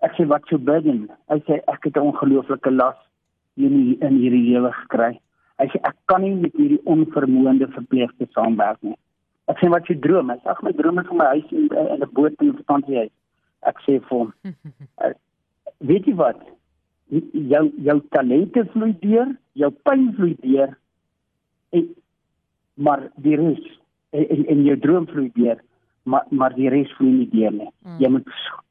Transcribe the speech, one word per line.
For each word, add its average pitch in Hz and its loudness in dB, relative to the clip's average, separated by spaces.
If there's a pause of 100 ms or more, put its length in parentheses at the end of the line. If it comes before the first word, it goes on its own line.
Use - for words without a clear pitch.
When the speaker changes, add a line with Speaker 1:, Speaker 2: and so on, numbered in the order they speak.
Speaker 1:
Ek - -2
sê, 170 0
"Wat 143 -2
jou 156 -2
burden?" 139 0 (200)
Hy 151 -2
sê, 147 -2
"Ek - -6
het 151 -4
'n 147 2 (120)
ongelooflike 135 0
las 127 0 (600)
in 139 2
die, 135 2
in 135 2
hierdie 123 2
lewe 123 2
gekry." - -2 (400)
Hy 139 2
sê, - -6
"Ek - -4 (100)
kan 185 2
nie 196 -2
met 180 -2
hierdie 147 2
onvermoënde 135 2
verpleegster 123 -4
saamwerk 110 -2
nie." 104 -8 (520)
Ek - -4
sê, 175 4
"Wat 170 2
jou 165 -4
droom?" 151 2
Hy 123 -6
sê, - -16
"Ag, - -6
my 269 -2
droom 160 0
is 180 -6
om 175 -4
my 165 4
huis 156 2
en, 156 0
en - -2
'n 135 -6
boot 151 2
en 147 4
'n 131 0
vakansiehuis." 135 -2 (520)
Ek - -2
sê 135 0
vir - -4
hom, 113 -4 (100)
Speaker 2:
<laughs> 185 -12 (440)
Speaker 1:
"Eh, - -2 (680)
weet 156 0
jy 269 2
wat? 143 0 (920)
Jou, 147 0 (100)
jou 147 0 (100)
talente 156 0
vloei 220 -2
deur, 240 0 (160)
jou 285 0
pyn 269 0
vloei 175 0
deur, 135 0 (920)
en, 170 -2 (800)
maar 139 -2
die 147 0
res, 151 -4 (320)
en, 151 -2
en, 143 0
en 143 2
jou 143 2
droom 156 0
vloei 139 -6
deur, 117 0 (420)
maar, 131 -2
maar 131 0
die 131 -2
res 139 0
vloei 131 2
nie 123 2
deur 110 2
nie. 104 -10 (140)
Speaker 2:
Mm. 170 -16
Speaker 1:
Jy 131 4
moet, 131 0 (460)